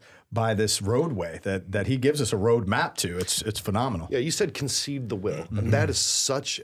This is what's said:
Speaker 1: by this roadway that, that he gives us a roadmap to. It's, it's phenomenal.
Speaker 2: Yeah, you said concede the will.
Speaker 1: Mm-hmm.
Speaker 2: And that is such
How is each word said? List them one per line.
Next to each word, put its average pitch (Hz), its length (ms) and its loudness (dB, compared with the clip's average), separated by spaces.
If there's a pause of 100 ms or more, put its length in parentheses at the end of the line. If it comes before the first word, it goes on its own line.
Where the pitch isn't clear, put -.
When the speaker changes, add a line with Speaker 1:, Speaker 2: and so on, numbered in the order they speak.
(320)
Speaker 1:
by 113 220 2
this 104 260 2
roadway 107 600 0
that, 95 300 -4
that 98 160 0
he 131 80 2
gives 139 240 2
us 113 120 0
a 113 40 2
roadmap 117 580 2
to. 87 240 -2
It's, - 240 -2
it's 107 160 -4
phenomenal. 107 540 -2
Speaker 2:
Yeah, 131 80 2
you 151 100 0
said 175 240 0
concede 135 540 -4
the 110 80 -2
will. 90 260 -2
Speaker 1:
Mm-hmm. 104 160 -6
Speaker 2:
And 98 140 2
that 147 180 4
is - 80 -2
such - 640 0